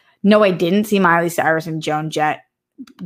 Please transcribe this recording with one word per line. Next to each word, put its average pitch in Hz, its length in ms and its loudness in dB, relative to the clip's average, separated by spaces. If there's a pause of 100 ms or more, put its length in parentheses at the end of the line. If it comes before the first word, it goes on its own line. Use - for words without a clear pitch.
(220)
No, 214 200 4
I 196 80 4
didn't 180 340 0
see 208 140 0
Miley 170 300 2
Cyrus 160 400 -2
and 160 140 -8
Joan 156 280 -4
Jett 151 320 -4 (640)